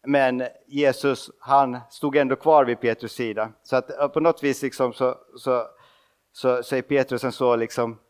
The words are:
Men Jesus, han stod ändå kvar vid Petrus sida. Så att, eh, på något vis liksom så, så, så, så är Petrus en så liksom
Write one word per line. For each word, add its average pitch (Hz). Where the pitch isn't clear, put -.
Men 131
Jesus, 139
han 135
stod 143
ändå 135
kvar 151
vid 120
Petrus 117
sida. 110
Så -
att, 127
eh, 143
på 147
något 160
vis 135
liksom 127
så, 127
så, 123
så, 123
så 135
är 127
Petrus 131
en 127
så 123
liksom 117